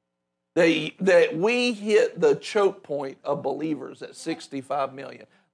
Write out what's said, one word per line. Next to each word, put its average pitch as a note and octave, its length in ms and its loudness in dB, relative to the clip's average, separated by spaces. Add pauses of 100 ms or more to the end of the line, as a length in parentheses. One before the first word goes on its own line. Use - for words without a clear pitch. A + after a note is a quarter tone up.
(560)
They, D#3+ 440 2
that F3 360 4
we A#3+ 360 2
hit G#3 480 0
the D3+ 140 4
choke G3 480 -2
point C#3 400 -10
of C#3+ 200 -4
believers C3+ 600 -6
at - 140 -16
sixty-five C#3 760 -6
million. B2+ 320 -16 (280)